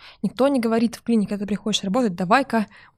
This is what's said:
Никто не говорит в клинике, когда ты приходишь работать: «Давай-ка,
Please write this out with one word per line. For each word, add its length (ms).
Никто 260
не 120
говорит 360
в 80
клинике, 280
когда 140
ты 20
приходишь 360
работать: 320
«Давай-ка, 520